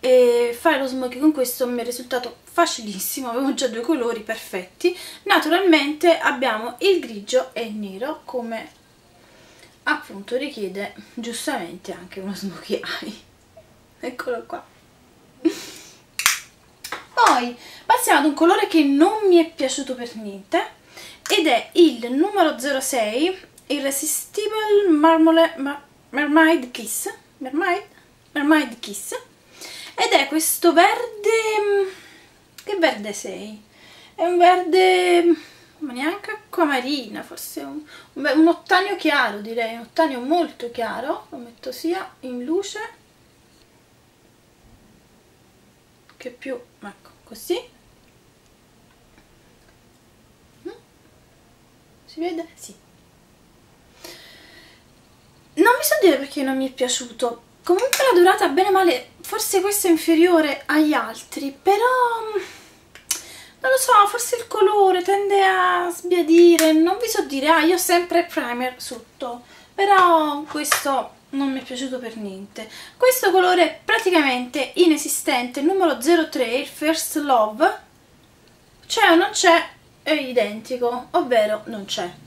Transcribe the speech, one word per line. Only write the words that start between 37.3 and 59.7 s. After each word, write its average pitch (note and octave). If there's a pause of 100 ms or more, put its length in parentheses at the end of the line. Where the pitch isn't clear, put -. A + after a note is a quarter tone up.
un, C#4 (340)
un, C#4
un D#4+
ottanio F#4+
chiaro, C4
direi, A3+
un A#3
ottanio C4+
molto D4
chiaro. A#3+
Lo D#4
metto A#3+
sia F4
in B3
luce G4 (3250)
che -
più, C4
ecco, - (140)
così. E4+ (3000)
Mm? F#4 (1300)
Si -
vede? E4+
Sì. - (2750)
Non G4+
mi D5
so D#5
dire E4+
perché C#4
non C4
mi C4
è C4
piaciuto. B3 (200)
Comunque A4 (120)
la F4+
durata, F#4+
bene F4
o G4
male, F4+ (100)
forse G4+
questa G4